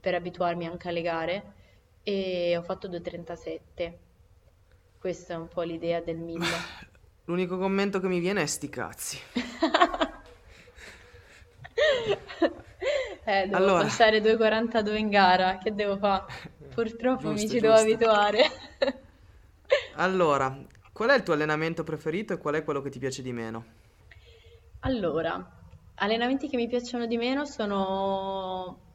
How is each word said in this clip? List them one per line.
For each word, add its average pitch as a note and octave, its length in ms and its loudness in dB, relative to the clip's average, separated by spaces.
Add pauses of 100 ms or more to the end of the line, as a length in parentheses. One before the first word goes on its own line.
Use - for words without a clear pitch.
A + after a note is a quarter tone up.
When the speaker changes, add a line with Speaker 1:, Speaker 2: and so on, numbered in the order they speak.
Speaker 1:
per F3+ 140 -2
abituarmi F3 520 -2
anche F3 220 -10
alle E3+ 140 -4
gare, E3+ 500 -4 (500)
e F#3 540 0
ho E3+ 60 -4
fatto F#3 260 -8
due F3 140 -6
trentasette. E3+ 960 -10 (1000)
Questa F3+ 360 -8
è - 20 -6
un E3 120 -8
po' F3 140 -4
l'idea E3+ 380 -2
del E3 180 -6
mille. E3+ 280 -6
Speaker 2:
<laughs> - 440 -8 (360)
L'unico F3+ 320 -2
commento G3 420 0
che F#3+ 80 -4
mi F3+ 120 2
viene F3+ 220 0
è: D3 40 0
"Sti D3 220 -6
cazzi". - 500 -8 (160)
Speaker 1:
<laughs> - 880 0 (3000)
Eh, G3 240 2
devo G3+ 80 -2
Speaker 2:
Allora. F#3+ 200 4
Speaker 1:
passare A3 440 6
due A3 160 4
quarantadue A3 640 2
in G#3+ 100 0
gara, F#3 500 4
che G#3+ 160 -4
devo G3+ 220 0
fa? G3 300 0
Speaker 2:
<laughs> - 480 -16
Speaker 1:
Purtroppo A#3 580 -2
mi G#3 40 -2
Speaker 2:
Giusto, G#3+ 100 -2
Speaker 1:
ci A3+ 140 2
devo A3 140 6
Speaker 2:
giusto. - 0 -
Speaker 1:
abituare. A3 680 6 (380)
<laughs> C4+ 220 -2 (920)
Speaker 2:
Allora, D3+ 640 2 (340)
qual A3+ 180 0
è C#4 40 8
il A#3 80 4
tuo F3 120 0
allenamento D#3 500 0
preferito D#3+ 500 -4
e D#3+ 40 -8
qual D3 180 -2
è D#3 80 -2
quello C#3 180 -2
che C#3 80 -6
ti B2+ 80 -12
piace C3 240 -6
di B2+ 100 -6
meno? A2+ 320 -8 (1160)
Speaker 1:
Allora, F3 640 -2 (500)
allenamenti A#3+ 540 0
che C4+ 80 -4
mi A#3+ 120 0
piacciono A#3+ 380 -4
di A#3 100 -2
meno B3+ 280 -2
sono F#3+ 1400 -4 (140)